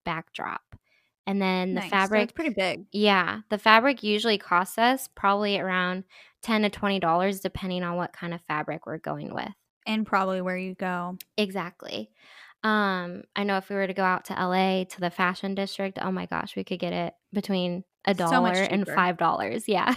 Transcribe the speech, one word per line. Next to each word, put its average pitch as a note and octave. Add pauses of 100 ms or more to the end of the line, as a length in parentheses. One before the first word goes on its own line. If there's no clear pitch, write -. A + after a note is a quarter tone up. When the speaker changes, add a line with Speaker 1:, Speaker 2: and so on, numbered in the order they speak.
Speaker 1:
backdrop. - (520)
And G3
then F#3
the -
Speaker 2:
Nice. G3
So G#3+
it's A#3+
Speaker 1:
fabric -
Speaker 2:
pretty D#4+
big. F#3+
Speaker 1:
Yeah, G3+
the G#3+
fabric A3+
usually G#3+
costs F#3
us B3
probably G3+
around F#3 (380)
ten G#3+
to G#3
twenty G3
dollars F3+
depending F#3
on F3
what F3
kind E3+
of E3+
fabric D3+
we're D#3
going D3
with. - (340)
Speaker 2:
And A3
probably F#3+
where F#3
you F#3
go. F3+ (180)
Speaker 1:
Exactly. G3 (520)
Um, G3 (120)
I G3+
know G3
if F#3+
we G3+
were G3
to F#3
go F#3+
out F#3
to F#3+
L F3+
A, F#3+
to -
the F3+
fashion F#3
district, G3
oh F#3+
my F3+
gosh, -
we F#3+
could F3+
get F3
it F3 (180)
between F#3 (220)
a G3
Speaker 2:
So F3
much F3+
Speaker 1:
dollar F#3+
and G3
Speaker 2:
cheaper. -
Speaker 1:
five F3+
dollars. E3
Yeah. G#3+